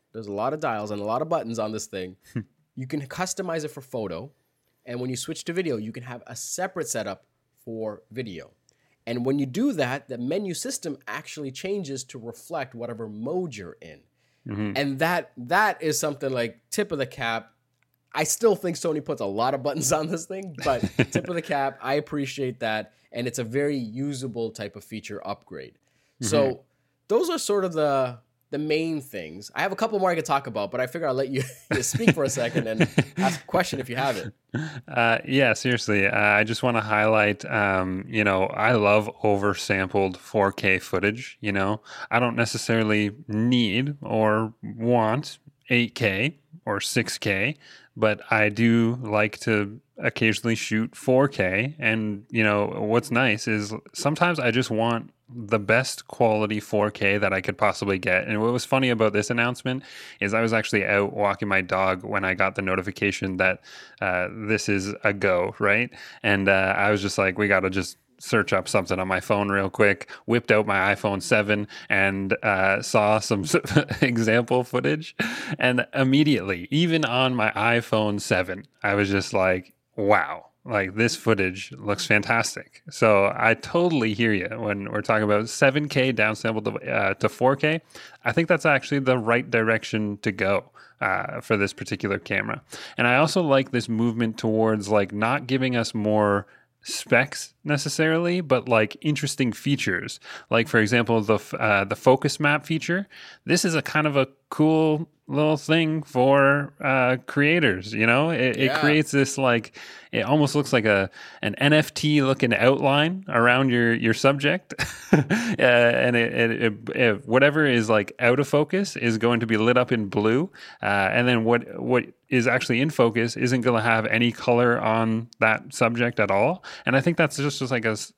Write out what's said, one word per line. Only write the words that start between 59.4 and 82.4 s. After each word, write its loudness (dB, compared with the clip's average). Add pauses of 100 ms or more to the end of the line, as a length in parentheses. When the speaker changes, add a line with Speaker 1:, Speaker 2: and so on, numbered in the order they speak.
Speaker 2:
is -2
I 2
was 0
actually 2
out 2
walking -2
my 2
dog 0
when -4
I 0
got 0
the -4
notification -2
that, 2 (380)
uh, -2
this -4
is -2 (100)
a 2
go, 0
right? 0 (320)
And, 2
uh, 4
I 2
was 2
just -2
like, 0
"We 2
gotta 2
just -4 (220)
search 0
up 0
something -2
on -4
my 0
phone 0
real 0
quick," 2 (180)
whipped 2
out 4
my 2
iPhone -2
seven 0 (220)
and, 0
uh, 2
saw 2
some -2
<laughs> -6
s-, 0 (440)
example 2
footage. -4 (420)
And 2
immediately, 2
even 2
on 0
my 2
iPhone 0
seven, -2 (160)
I 0
was 2
just 0
like, 0 (220)
"Wow. 0 (180)
Like, -2
this 0
footage -2
looks -6
fantastic." 0